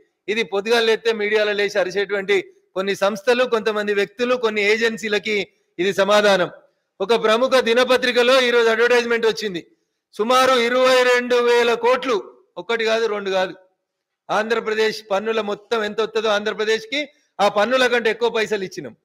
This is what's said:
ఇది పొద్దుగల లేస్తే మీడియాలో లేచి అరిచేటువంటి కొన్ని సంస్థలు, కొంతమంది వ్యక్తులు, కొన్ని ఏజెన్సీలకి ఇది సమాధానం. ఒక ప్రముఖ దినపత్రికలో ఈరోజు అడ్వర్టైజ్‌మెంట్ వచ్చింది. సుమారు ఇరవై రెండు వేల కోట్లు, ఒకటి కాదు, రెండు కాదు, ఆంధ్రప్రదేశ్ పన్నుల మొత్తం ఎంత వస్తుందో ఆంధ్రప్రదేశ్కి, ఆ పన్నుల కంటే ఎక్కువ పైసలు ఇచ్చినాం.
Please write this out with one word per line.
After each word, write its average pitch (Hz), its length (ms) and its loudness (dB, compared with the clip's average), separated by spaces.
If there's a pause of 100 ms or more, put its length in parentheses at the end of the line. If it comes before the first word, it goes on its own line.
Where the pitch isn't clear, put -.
(280)
ఇది 220 140 -2
పొద్దుగల 220 380 0
లేస్తే 226 320 0
మీడియాలో 208 400 0
లేచి 202 260 -2
అరిచేటువంటి 190 760 -2 (200)
కొన్ని 190 200 -4
సంస్థలు, 220 500 0
కొంతమంది 214 500 -2
వ్యక్తులు, 220 400 -2
కొన్ని 220 280 -2
ఏజెన్సీలకి 214 840 -2 (300)
ఇది 185 160 0
సమాధానం. 196 560 4 (500)
ఒక 214 240 0
ప్రముఖ 226 360 2
దినపత్రికలో 247 800 2
ఈరోజు 240 280 2
అడ్వర్టైజ్‌మెంట్ 233 580 2
వచ్చింది. 208 400 -4 (460)
సుమారు 254 400 2
ఇరవై 254 500 2
రెండు 247 340 2
వేల 240 380 2
కోట్లు, 240 600 -2 (200)
ఒకటి 220 280 -4
కాదు, 226 220 0
రెండు 202 240 -4
కాదు, 185 240 -2 (760)
ఆంధ్రప్రదేశ్ 220 800 -2
పన్నుల 220 300 -2
మొత్తం 208 440 -4
ఎంత 208 160 -6
వస్తుందో 220 280 -2
ఆంధ్రప్రదేశ్కి, 214 800 -2 (320)
ఆ 202 80 4
పన్నుల 226 380 2
కంటే 233 240 0
ఎక్కువ 220 200 -2
పైసలు 214 340 -4
ఇచ్చినాం. 143 400 -14